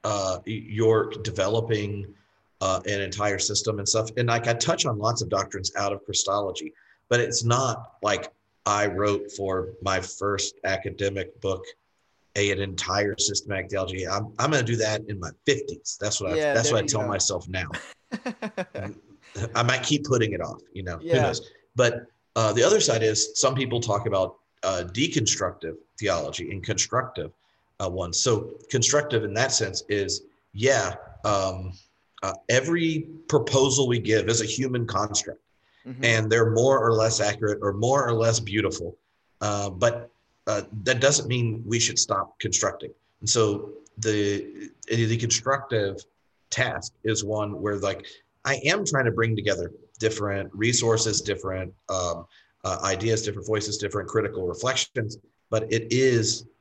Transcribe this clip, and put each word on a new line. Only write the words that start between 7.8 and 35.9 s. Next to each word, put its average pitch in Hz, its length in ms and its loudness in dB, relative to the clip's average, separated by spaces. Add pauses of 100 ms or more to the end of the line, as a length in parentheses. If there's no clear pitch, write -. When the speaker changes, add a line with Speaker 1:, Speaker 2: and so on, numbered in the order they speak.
Speaker 1:
like 104 280 0 (360)
I 104 200 2
wrote 101 460 0
for 92 380 -4 (120)
my 95 160 0
first 95 680 -4
academic 98 760 -4
book, 95 240 -4 (720)
a, 101 140 4
an 98 100 0
entire 98 580 -2
systematic 95 520 -4
theology. 92 360 -4
I'm, 104 320 -4
I'm 135 140 2
gonna 139 100 2
do 117 140 0
that 107 320 0
in 104 100 -8
my 85 120 -8 (160)
fifties. - 540 2
That's 101 200 -2
what 92 120 -2
I, 85 40 0
Speaker 2:
Yeah, 147 180 2
Speaker 1:
that's 113 140 4
Speaker 2:
there - 60 4
Speaker 1:
what 110 60 4
I - 20 -2
Speaker 2:
you 98 60 -2
Speaker 1:
tell 107 120 0
Speaker 2:
go. 107 80 -2
Speaker 1:
myself 92 400 -2
now. 90 220 -4 (420)
Speaker 2:
<laughs> - 1400 -10
Speaker 1:
I 120 80 4
might 123 200 2
keep 147 220 0
putting 117 280 2
it 87 80 -6
off, - 200 -8 (120)
you 98 100 -12
know, 87 160 -8
who 160 80 -12
Speaker 2:
Yeah. 135 160 4
Speaker 1:
knows? - 280 -2 (240)
But, 117 320 2 (300)
uh, 110 160 4
the 117 100 4
other 196 160 6
side 117 240 2
is 110 280 2 (100)
some 135 140 4
people 120 260 0
talk 101 260 0
about, 95 300 0 (260)
uh, 92 300 -2
deconstructive 101 840 0 (220)
theology 87 540 -2
and 95 100 -8
constructive, 107 680 -4 (500)
uh, 98 60 -2
ones. 87 320 -4
So - 380 0 (120)
constructive 127 540 2
in 101 100 -4
that 123 160 2
sense 98 380 -2
is, 98 340 -2 (300)
yeah, 107 420 2 (300)
um, 95 480 0 (500)
uh, 98 120 -4 (160)
every 156 580 2 (200)
proposal 135 600 4
we 120 100 2
give 104 300 2
is 117 140 2
a 104 40 -2
human 123 400 -2
construct, - 540 -4 (460)
Speaker 2:
Mm-hmm. 127 180 -6